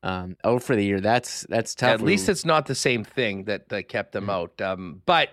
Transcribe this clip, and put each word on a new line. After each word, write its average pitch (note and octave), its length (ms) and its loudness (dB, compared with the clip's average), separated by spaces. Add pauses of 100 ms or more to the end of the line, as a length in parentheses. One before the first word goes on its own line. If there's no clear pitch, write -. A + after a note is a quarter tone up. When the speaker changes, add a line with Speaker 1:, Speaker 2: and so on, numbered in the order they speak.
Speaker 1:
Um, F#2 400 -6
out A#2+ 180 4
for B2+ 140 2
the G2+ 80 4
year. G2 160 2
That's, A2+ 480 0
that's A2 260 -2
tough. B2 140 2
Speaker 2:
At A2+ 140 2
least F#3+ 260 2
Speaker 1:
We G#3+ 40 4
Speaker 2:
it's D#3 120 -6
not D#3 220 2
the C#3 80 -4
same A#2+ 300 0
thing G2 400 -4
that, G2+ 260 -6
that G2+ 180 -6
kept G#2 240 -6
them G2 140 -6
Speaker 1:
Mm. G2+ 80 -2
Speaker 2:
out. F2 260 -6
Um, F#2 460 -6
but D#3+ 260 4